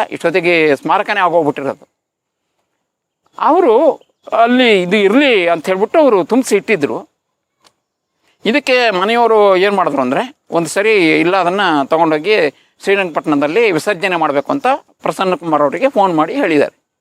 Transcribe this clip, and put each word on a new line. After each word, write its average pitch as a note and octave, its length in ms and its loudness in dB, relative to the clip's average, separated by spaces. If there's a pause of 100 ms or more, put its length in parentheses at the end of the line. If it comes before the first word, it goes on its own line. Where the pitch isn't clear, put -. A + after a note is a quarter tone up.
ಇಷ್ಟೊತ್ತಿಗೆ E3 720 0
ಸ್ಮಾರಕನೇ G3 440 -2
ಆಗೋಗ್ಬಿಟ್ಟಿರೋದು. D3+ 720 -2 (1500)
ಅವರು C#4+ 540 2 (500)
ಅಲ್ಲಿ A#3+ 380 2
ಇದು F3+ 140 -2
ಇರಲಿ G#3+ 520 2
ಅಂತ E3+ 180 -2
ಹೇಳ್ಬಿಟ್ಟು F#3+ 340 0
ಅವರು A3 260 2
ತುಂಬಿಸಿ A#3 300 0
ಇಟ್ಟಿದ್ರು. E3+ 540 -4 (1400)
ಇದಕ್ಕೆ B3 440 0
ಮನೆಯವರು G#3 680 2
ಏನ್ G3+ 180 2
ಮಾಡಿದ್ರು D3+ 260 -2
ಅಂದ್ರೆ, D#3 340 -4 (160)
ಒಂದು E3 180 -2
ಸರಿ F#3+ 500 0
ಇಲ್ಲ, F3 180 0
ಅದನ್ನ F#3 240 -2 (240)
ತಗೊಂಡೋಗಿ D#3+ 640 0 (340)
ಶ್ರೀರಂಗಪಟ್ಟಣದಲ್ಲಿ E3+ 880 0
ವಿಸರ್ಜನೆ F3+ 440 -4
ಮಾಡ್ಬೇಕು D3 360 -2
ಅಂತ C#3+ 160 -4 (340)
ಪ್ರಸನ್ನ F3+ 340 -2
ಕುಮಾರ್ D3+ 260 -4
ಅವರಿಗೆ F3 280 -2
ಫೋನ್ F#3+ 260 0
ಮಾಡಿ D#3 200 -2
ಹೇಳಿದ್ದಾರೆ. E3 460 -2 (200)